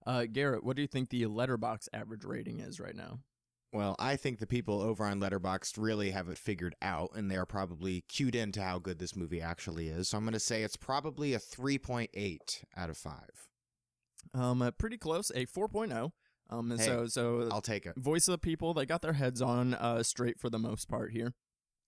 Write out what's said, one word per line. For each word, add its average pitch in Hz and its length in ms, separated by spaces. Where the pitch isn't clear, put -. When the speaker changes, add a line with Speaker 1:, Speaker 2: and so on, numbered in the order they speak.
Speaker 1:
Uh, 120 180
Garrett, 127 400
what 127 100
do 135 60
you 143 80
think 131 220
the 120 160
Letterboxd 113 640
average 107 320
rating 113 360
is - 200
right 90 160
now? 85 220
Speaker 2:
Well, 101 240
I 135 180
think 127 220
the 110 80
people 104 340
over 107 240
on 101 160
Letterboxd 95 560
really 107 360
have 90 180
it 80 80
figured 87 420
out, 90 340
and 101 160
they 95 60
are 92 80
probably 90 640
cued 127 260
into 107 280
how 92 160
good 87 200
this 87 160
movie 85 280
actually 82 460
is. 85 200
So - 80
I'm 107 80
gonna 113 160
say 110 220
it's 107 160
probably 143 560
a 113 40
three 135 380
point 120 380
eight 95 500
out 90 140
of 78 80
five. - 540
Speaker 1:
Um, 123 300
uh, 123 80
pretty 226 260
close, 170 380
a 170 100
four 190 240
point 208 240
oh. 123 220
Um, 117 200
and 117 80
Speaker 2:
Hey, 110 80
Speaker 1:
so, 117 200
so 120 440
Speaker 2:
I'll 104 120
take 104 240
it. 85 100
Speaker 1:
voice 147 320
of 185 40
the 175 60
people, 165 360
they 147 100
got 156 160
their 160 140
heads 127 260
on, 123 320
uh, 117 300
straight 120 360
for 120 120
the 113 80
most 110 300
part 117 220
here. 113 220